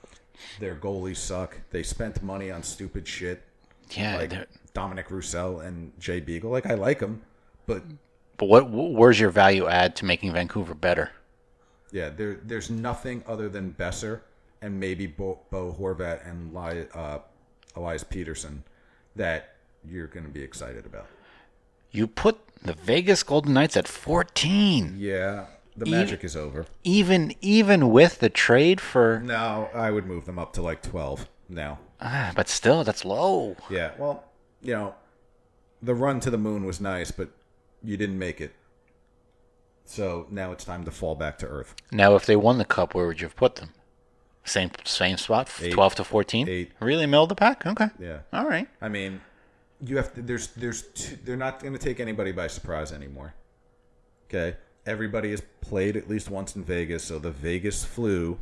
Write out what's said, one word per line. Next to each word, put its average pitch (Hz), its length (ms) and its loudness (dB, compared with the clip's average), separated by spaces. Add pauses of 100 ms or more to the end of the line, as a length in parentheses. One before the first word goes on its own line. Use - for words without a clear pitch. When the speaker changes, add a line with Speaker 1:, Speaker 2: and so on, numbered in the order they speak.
(600)
Speaker 1:
Their 95 160 -8
goalies 95 420 -6
suck. 90 400 -8 (140)
They 87 120 -6
spent 107 400 -6
money 98 260 -8
on 85 140 -12
stupid 95 440 -10
shit. 90 360 -10 (480)
Speaker 2:
Yeah, 101 260 -4
Speaker 1:
like 82 140 -6
Speaker 2:
they're 92 160 -10 (260)
Speaker 1:
Dominic 92 380 -8
Roussel 90 480 -6
and 82 400 -12
Jay 90 200 -4
Beagle. 85 320 -6
Like, 127 160 -2
I - 80 0
like 110 280 0
'em, 110 180 -6 (460)
but 98 160 -4 (540)
Speaker 2:
But - 100 -2
what, 110 180 12
wh-, 127 280 -2
where's 117 260 10
your 107 120 6
value 98 360 6
add 87 300 4
to - 80 -4
making 95 280 0
Vancouver 85 420 -4
better? 80 360 0 (800)
Speaker 1:
Yeah, 87 180 -6
there, 101 340 -8
there's 110 260 -8
nothing 120 580 -6
other 110 220 -6
than 95 220 -8
Besser 95 500 -8 (400)
and 101 180 -8
maybe 95 280 -4
Bo, 92 320 -8 (100)
Bo 90 300 -8
Horvat 87 500 -6
and 85 240 -12
Li-, 85 400 -8
uh, 73 260 -10 (560)
Elias 85 280 -8
Peterson 78 600 -10 (520)
that 85 400 -6 (320)
you're 85 200 -10
gonna 78 200 -14
be 69 160 -12
excited 62 420 -14
about. - 220 -16 (840)
Speaker 2:
You 107 160 0
put 220 320 2 (240)
the 90 120 -4
Vegas 175 500 2
Golden 143 300 2
Knights 139 240 4
at 95 100 2
fourteen. 165 1120 2
Speaker 1:
Yeah, 98 480 -4 (320)
the 107 100 -6
Speaker 2:
Even 165 120 2
Speaker 1:
magic 196 260 0
is 82 100 -8
over. 76 300 -6 (180)
Speaker 2:
Even, 180 580 4
even 196 480 8
with 131 300 10
the 113 100 6
trade 156 520 6
for 113 420 4
Speaker 1:
No, 113 500 -2
I 113 180 0
would 104 140 0
move 90 200 -8
them 90 120 -10
up 82 160 -8
to, 90 80 -4
like, 82 220 -4
twelve 71 440 -6 (220)
now. 73 300 -8 (220)
Speaker 2:
Ah, 120 340 -4
but - 140 0
still, 147 340 4
that's 107 220 -4
low. 123 500 0 (160)
Speaker 1:
Yeah, 85 260 -2
well, 143 260 -6 (380)
you 123 120 -4
know, 104 220 -6 (840)
the 120 140 0
run 131 240 2
to 131 100 -2
the 117 80 2
moon 107 280 -2
was 90 160 -6
nice, 92 300 -4
but 90 180 -8 (540)
you 107 140 -6
didn't 98 220 -4
make 90 220 -6
it. 73 120 -12 (1300)
So 87 440 -6
now 95 220 -6
it's 87 140 -14
time 87 200 -10
to 80 60 -8
fall 80 240 -4
back 76 240 -6
to - 80 -8
earth. 65 260 -12 (180)
Speaker 2:
Now, 101 240 8
if 95 100 4
they 107 100 6
won 110 220 6
the 107 80 0
cup, - 280 0
where 90 140 2
would 82 140 -6
you 85 60 -6
have - 80 -18
put 127 200 4
them? 80 140 -14 (720)
Same, 90 280 -2 (140)
same 92 320 0
spot, 110 320 0 (120)
Speaker 1:
Eight. 87 120 -2
Speaker 2:
twelve 98 220 6
to 98 80 -4
fourteen? 110 440 0
Speaker 1:
Eight. 90 320 -6
Speaker 2:
Really, 147 260 0
middle 147 180 6
of 165 60 4
the 202 60 -4
pack? 226 300 2
Okay. 214 220 0 (120)
Speaker 1:
Yeah. 82 200 -10 (120)
Speaker 2:
All 233 140 -2
right. 233 220 -2 (140)
Speaker 1:
I 110 80 -6
mean, 98 320 -6 (640)
you 131 120 -4
have 123 180 -2
to, 120 60 -12
there's, 120 260 -6
there's 117 360 -8 (100)
two, - 300 -12
they're 123 140 -6
not 131 260 -6
gonna 135 140 -8
take 127 220 -4
anybody 107 320 -4
by 87 160 -4
surprise 78 440 -8
anymore. 69 420 -14 (960)
Okay? 87 280 -2 (280)
Everybody 107 460 -4
has 104 100 -6 (200)
played 101 360 -2
at - 120 -8
least 104 200 -4
once 98 260 -8
in 98 80 -8
Vegas, 85 400 -4
so 80 160 -10
the 80 120 -6
Vegas 87 520 -4
flu, 87 580 -2